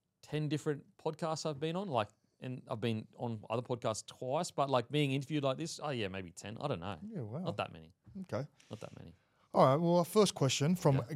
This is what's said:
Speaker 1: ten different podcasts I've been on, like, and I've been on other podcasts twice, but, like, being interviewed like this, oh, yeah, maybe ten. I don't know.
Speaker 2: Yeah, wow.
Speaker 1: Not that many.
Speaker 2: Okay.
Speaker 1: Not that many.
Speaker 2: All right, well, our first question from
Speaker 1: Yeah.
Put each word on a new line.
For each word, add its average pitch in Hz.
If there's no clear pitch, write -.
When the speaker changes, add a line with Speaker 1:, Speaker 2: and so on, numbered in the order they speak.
Speaker 1:
ten 151
different 147
podcasts 160
I've 147
been 165
on, 202
like, 113
and 127
I've 117
been 110
on 113
other 120
podcasts 120
twice, 143
but, 139
like, 123
being 143
interviewed 139
like 135
this, 160
oh, 151
yeah, 113
maybe 92
ten. 107
I 143
don't 104
know. 92
Speaker 2:
Yeah, 220
wow. 110
Speaker 1:
Not 156
that 92
many. 80
Speaker 2:
Okay. 117
Speaker 1:
Not 110
that -
many. 82
Speaker 2:
All 175
right, 135
well, 170
our 170
first 208
question 143
from 143
Speaker 1:
Yeah. 143